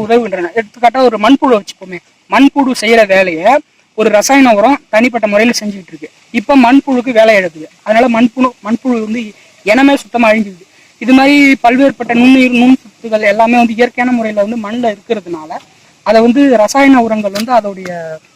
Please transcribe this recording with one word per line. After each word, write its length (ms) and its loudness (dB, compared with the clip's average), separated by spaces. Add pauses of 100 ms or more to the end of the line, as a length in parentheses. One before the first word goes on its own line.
உதவுகின்றன. 520 -2
எடுத்துக்காட்டா 500 -2
ஒரு 140 0
மண்புழு 380 2
வச்சுப்போமே, 420 -8 (320)
மண்புழு 420 0 (100)
செய்யற 260 2
வேலையை 440 0 (460)
ஒரு 120 0
ரசாயன 460 2
உரம் 240 2 (100)
தனிப்பட்ட 380 -2
முறையில 320 0
செஞ்சுக்கிட்டு 340 -12
இருக்கு. 160 -18 (220)
இப்ப 240 -2
மண்புழுக்கு 560 2
வேலை 240 4
இழக்குது, 320 -4 (160)
அதனால 260 0
மண்புழு, 400 0 (120)
மண்புழு 420 -4
வந்து 180 -8 (440)
இனமே 320 2
சுத்தமா 320 -2
அழிஞ்சுது. 340 -4 (380)
இது 120 0
மாதிரி 240 4 (260)
பல்வேறுபட்ட 500 0
நுண்ணுயிர், 480 2
நுண்சத்துக்கள் 720 0
எல்லாமே 240 0
வந்து 160 0
இயற்கையான 380 -2
முறையில 340 -2
வந்து 140 -8
மண்ணுல 360 -6
இருக்கிறதுனால 540 -10 (560)
அதை 160 4
வந்து 360 2
ரசாயன 440 2
உரங்கள் 300 -4
வந்து 200 -8
அதோடைய 380 -4 (460)